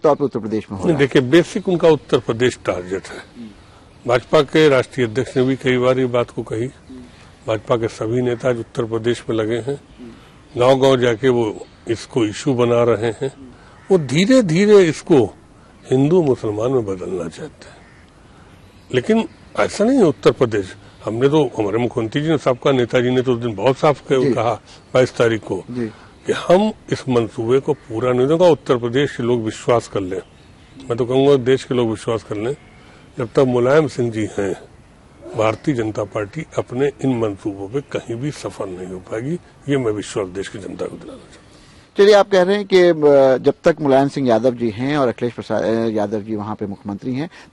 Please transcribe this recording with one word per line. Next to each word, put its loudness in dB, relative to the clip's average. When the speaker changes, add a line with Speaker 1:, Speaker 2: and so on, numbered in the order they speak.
Speaker 1:
तौर 4
पर -2
उत्तर -4
प्रदेश -6
में -8
हो -8
रहा 2
Speaker 2:
नहीं, -
Speaker 1:
है? 0
Speaker 2:
देखिए, 2
बेसिक 2
उनका 2
उत्तर 2
प्रदेश -2
टारगेट -6
है। -18
भाजपा 2
के 4
राष्ट्रीय 0
अध्यक्ष -6
ने 4
भी 0
कई -2
बार 0
ये 0
बात -2
को -8
कही। -6
भाजपा -2
के -2
सभी -4
नेता -2
आज -2
उत्तर -6
प्रदेश -4
में -4
लगे -2
हैं, -8
गांव-गांव 4
जाके 2
वो 0
इसको -2
इशू -4
बना 2
रहे 0
हैं। -6
वो 6
धीरे-धीरे 4
इसको 2
हिंदू 2
मुसलमान -2
में 0
बदलना -8
चाहते -16
हैं, -20
लेकिन 0
ऐसा 0
नहीं 2
है। 6
उत्तर 2
प्रदेश, -2
हमने 0
तो, 2
हमारे -2
मुख्यमंत्री -4
जी -2
ने 2
साफ 0
कहा, 2
नेताजी 0
ने 0
तो 0
उस -4
दिन -6
बहुत 0
साफ 0
कह-, 2
Speaker 1:
जी। 2
Speaker 2:
कहा -2
बाईस 2
तारीख 0
को -8
Speaker 1:
जी। -6
Speaker 2:
कि -2
हम 2
इस -6
मंसूबे 0
को -2
पूरा -6
नहीं 2
देंगे। 4
उत्तर 2
प्रदेश -2
के -4
लोग 0
विश्वास -2
कर -6
लें, -6
मैं -4
तो -2
कहूंगा 4
देश 2
के -4
लोग 0
विश्वास -4
कर -10
लें, -4
जब -6
तक -2
मुलायम 4
सिंह -4
जी -4
हैं, -4
भारतीय -2
जनता -4
पार्टी -8
अपने -2
इन -4
मंसूबों -6
पे -8
कहीं -10
भी -8
सफल -12
नहीं -12
हो -12
पाएगी। -10
ये 0
मैं -2
विश्वास -6
देश -10
की -14
जनता -10
को -12
दिलाना -18
चाहता -20
हूँ। -20
Speaker 1:
चलिए, 8
आप 4
कह 6
रहे 2
हैं -4
कि, 4
अ, 6
जब 2
तक 4
मुलायम 4
सिंह -4
यादव 2
जी -2
हैं -4
और 0
अखिलेश -4
प्रसाद, -4
अ, 0
यादव -4
जी -8
वहां -8
पे -10
मुख्यमंत्री -10
हैं, -8